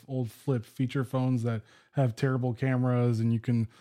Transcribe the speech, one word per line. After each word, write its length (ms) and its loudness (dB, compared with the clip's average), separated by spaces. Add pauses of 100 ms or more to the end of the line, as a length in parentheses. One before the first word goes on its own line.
old 240 -4
flip 360 -4
feature 400 -2
phones 380 0
that 180 -2 (320)
have 240 0
terrible 360 0
cameras 680 2
and 100 2
you 80 0
can 300 0 (120)